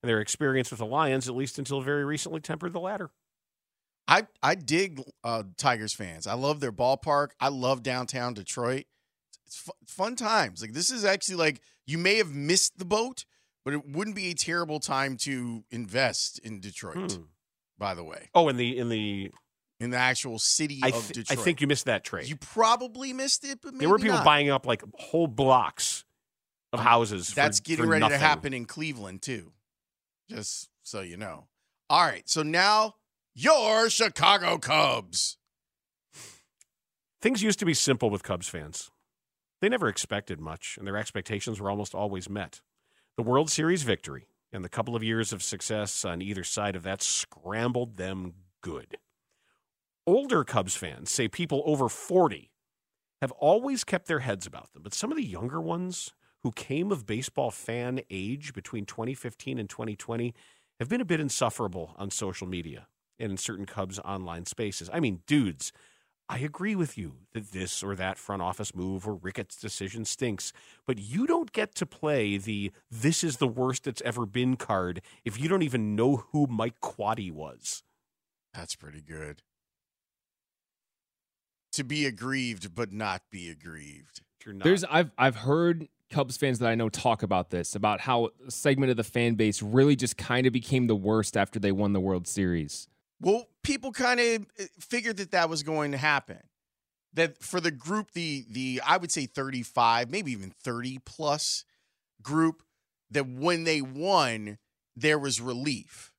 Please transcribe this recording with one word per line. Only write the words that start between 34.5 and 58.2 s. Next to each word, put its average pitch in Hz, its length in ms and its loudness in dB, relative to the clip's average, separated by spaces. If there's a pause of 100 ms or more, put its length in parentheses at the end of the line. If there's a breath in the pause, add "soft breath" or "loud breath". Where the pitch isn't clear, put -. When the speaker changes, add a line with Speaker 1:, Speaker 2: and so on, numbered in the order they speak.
Speaker 2:
Cubs. 123 800 2 (1800 loud breath)
Speaker 1:
Things 226 220 2
used 214 160 4
to 202 60 0
be 170 80 4
simple 127 360 4
with 101 140 -2
Cubs 87 240 -4
fans. - 440 -10 (680)
They 196 100 4
never 226 180 2
expected 101 520 -4
much, 80 380 -10
and 98 100 -12
their 98 100 -4
expectations 104 600 -6
were 98 100 -2
almost 101 240 -4
always 98 360 -4
met. 98 320 -8 (540)
The 120 80 -4
World 135 260 4
Series 160 340 2
victory 76 440 -4 (240)
and 98 120 -10
the 90 60 -8
couple 117 260 -2
of 110 80 -2
years 110 280 0
of 95 120 -6
success 104 600 -4
on 87 180 -4
either 95 220 -6
side 104 320 -2
of 87 80 -8
that 95 200 -6
scrambled 117 960 -2
them 92 360 -6 (280)
good. 73 360 -10 (1120)
Older 233 360 4
Cubs 95 320 0
fans, 69 360 -8
say 117 160 0
people 147 380 -2
over 151 240 2
forty, 165 600 2 (720)
have 131 120 -4
always 233 500 4
kept - 240 -2
their 156 120 0
heads 104 280 -4
about - 260 -18
them, 73 80 -20
but 101 120 -14
some 220 180 -4
of 320 60 -4
the 262 80 -2
younger 127 360 -6
ones 170 520 -6 (280)
who 120 100 -2
came 165 400 -2
of 131 140 -4
baseball 120 460 -2
fan 120 580 -4
age 123 440 -6